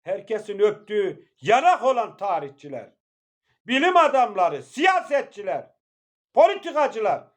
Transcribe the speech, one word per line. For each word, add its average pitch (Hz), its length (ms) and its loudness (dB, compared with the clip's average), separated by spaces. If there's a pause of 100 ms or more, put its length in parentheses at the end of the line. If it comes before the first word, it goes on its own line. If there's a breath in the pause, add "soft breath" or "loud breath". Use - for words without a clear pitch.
herkesin 202 580 -8
öptüğü 208 680 -2 (140)
yanak 254 420 2
olan 240 340 -2
tarihçiler, 143 760 -8 (760)
bilim 311 300 0
adamları, 214 640 2
siyasetçiler, 277 1040 -4 (640)
politikacılar, 285 1040 2